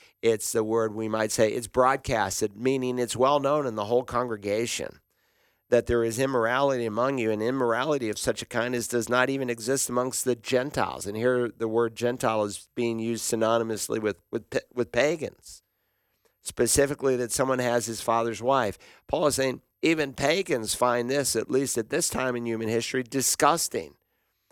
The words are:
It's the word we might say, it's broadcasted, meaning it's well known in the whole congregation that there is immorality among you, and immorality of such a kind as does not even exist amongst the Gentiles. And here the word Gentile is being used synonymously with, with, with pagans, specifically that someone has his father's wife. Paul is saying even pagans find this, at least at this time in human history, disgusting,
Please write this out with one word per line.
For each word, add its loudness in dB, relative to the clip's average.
It's 2
the 2
word 0
we -4
might 0
say, 4
it's -6
broadcasted, 0
meaning -2
it's -2
well 4
known 0
in -4
the -2
whole 2
congregation -4
that 4
there 2
is -2
immorality 2
among 0
you, 0
and 0
immorality 0
of -6
such -4
a -12
kind -2
as -2
does -2
not 2
even -2
exist -2
amongst -2
the 2
Gentiles. -2
And -6
here 2
the -4
word 0
Gentile 0
is -8
being -2
used -4
synonymously 0
with, -2
with, -4
with -2
pagans, -2
specifically 2
that -2
someone 0
has 0
his -8
father's 0
wife. 2
Paul 2
is 0
saying -2
even 2
pagans 0
find 2
this, 0
at -2
least 0
at -2
this -2
time -2
in -6
human -2
history, -2
disgusting, 0